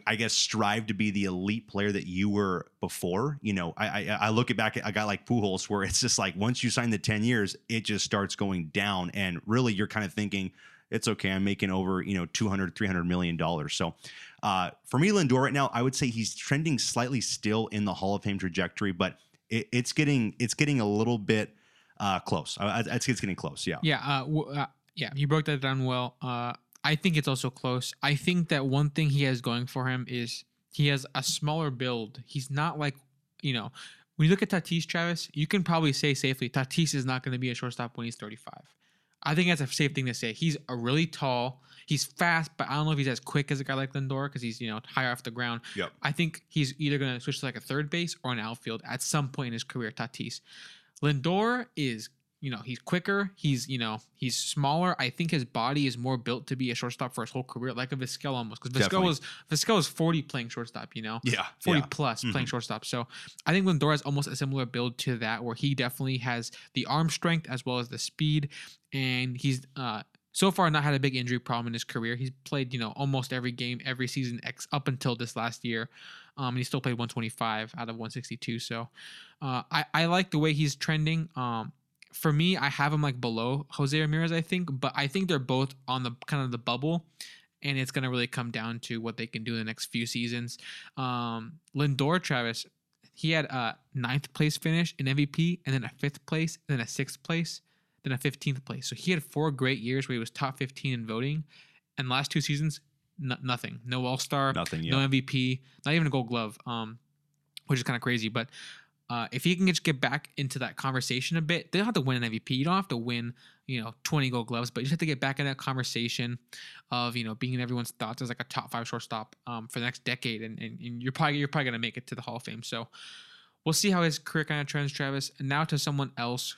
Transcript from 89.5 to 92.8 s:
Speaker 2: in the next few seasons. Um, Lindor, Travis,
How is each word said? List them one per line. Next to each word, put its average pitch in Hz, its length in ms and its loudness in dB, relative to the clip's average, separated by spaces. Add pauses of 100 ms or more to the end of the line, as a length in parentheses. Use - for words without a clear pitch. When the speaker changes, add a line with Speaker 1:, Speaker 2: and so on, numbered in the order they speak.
Speaker 2:
in 113 60 -2
the 110 60 -2
next 113 220 -6
few 117 180 -2
seasons. 120 520 -4 (400)
Um, 120 640 -4 (140)
Lindor, 143 480 2
Travis, 120 440 0 (480)